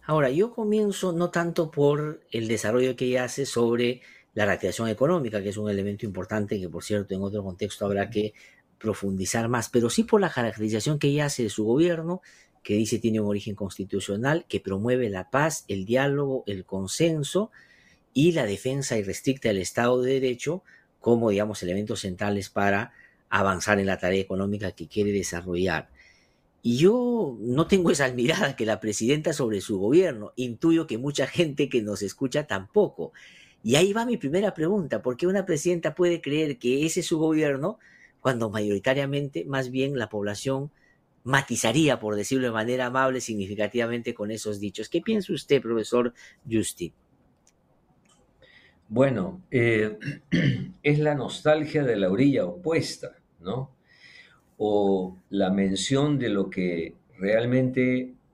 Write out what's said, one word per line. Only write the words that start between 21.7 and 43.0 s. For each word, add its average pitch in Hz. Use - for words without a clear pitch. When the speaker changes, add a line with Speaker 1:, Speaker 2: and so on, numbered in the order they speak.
Speaker 1:
centrales 101
para 101
avanzar 98
en 98
la 95
tarea 95
económica 95
que 80
quiere 104
desarrollar. 90
Y 120
yo 220
no 123
tengo 180
esa 139
mirada 139
que 113
la 107
presidenta 139
sobre 113
su 101
gobierno. 117
Intuyo 151
que 110
mucha 139
gente 147
que 131
nos 104
escucha 139
tampoco. 98
Y 113
ahí 190
va 226
mi 240
primera 185
pregunta. 160
¿Por 123
qué 170
una 190
presidenta 165
puede 175
creer 147
que 135
ese 165
es 160
su 165
gobierno 156
cuando 117
mayoritariamente, 135
más 135
bien, 135
la 110
población 113
matizaría, 127
por 107
decirlo 127
de 117
manera 120
amable, 131